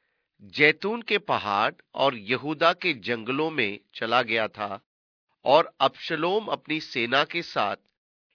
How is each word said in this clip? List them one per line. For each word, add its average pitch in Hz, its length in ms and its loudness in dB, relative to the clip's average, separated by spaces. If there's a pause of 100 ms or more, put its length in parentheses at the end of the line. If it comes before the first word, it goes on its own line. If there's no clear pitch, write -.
(420)
जैतून 156 600 0
के 208 160 -2
पहाड़ 107 540 0 (220)
और 135 220 2
यहूदा 135 560 0
के 175 200 -2
जंगलों 120 580 -4
में 107 280 -4 (160)
चला 117 280 0
गया 110 260 -2
था 101 320 -8 (640)
और 147 360 4
अबशलोम 180 640 0
अपनी 147 340 -4
सेना 131 440 0
के 170 180 -6
साथ 101 340 -2 (580)